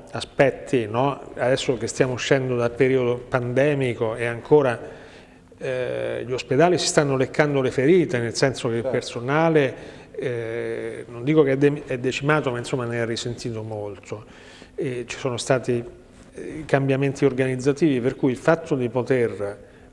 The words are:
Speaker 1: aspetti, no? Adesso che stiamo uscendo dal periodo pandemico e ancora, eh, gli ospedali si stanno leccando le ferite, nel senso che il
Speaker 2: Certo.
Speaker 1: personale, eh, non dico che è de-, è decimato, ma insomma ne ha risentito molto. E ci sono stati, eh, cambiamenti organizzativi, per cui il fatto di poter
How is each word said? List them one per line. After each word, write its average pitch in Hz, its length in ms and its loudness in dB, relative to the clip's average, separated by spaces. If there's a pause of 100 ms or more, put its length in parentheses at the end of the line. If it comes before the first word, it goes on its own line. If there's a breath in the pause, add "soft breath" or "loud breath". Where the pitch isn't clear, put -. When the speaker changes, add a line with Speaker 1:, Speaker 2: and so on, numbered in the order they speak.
(120)
Speaker 1:
aspetti, 120 720 0
no? 131 340 0 (140)
Adesso 131 420 0
che 113 100 -6
stiamo 127 280 0
uscendo 127 420 2
dal 120 160 0
periodo 127 440 2 (120)
pandemico 123 880 0
e 120 80 -4
ancora, 120 560 2 (760 loud breath)
eh, 123 680 -4
gli 123 60 -6
ospedali 143 460 2
si - 80 -2
stanno 143 320 2
leccando 139 420 2
le 127 100 2
ferite, 139 480 4
nel 117 160 -4
senso 131 340 0
che 117 80 0
il 117 60 0
Speaker 2:
Certo. 131 140 -2
Speaker 1:
personale, 143 760 2 (380 loud breath)
eh, 117 960 -6
non 117 140 -12
dico 156 200 4
che 135 100 4
è 135 60 2
de-, 143 260 2
è 131 140 -4
decimato, 139 520 0
ma 120 60 -4
insomma 120 300 -4
ne 117 120 -2
ha 117 60 0
risentito 117 580 -6
molto. 107 600 -10 (500 loud breath)
E 123 320 -6
ci - 120 -12
sono 123 180 -4
stati, 120 480 0 (480)
eh, - 320 -12
cambiamenti 139 640 0
organizzativi, 131 720 2
per 123 160 0
cui 139 140 2
il 117 80 -2
fatto 165 360 0
di 123 140 0
poter 113 800 -2 (240 loud breath)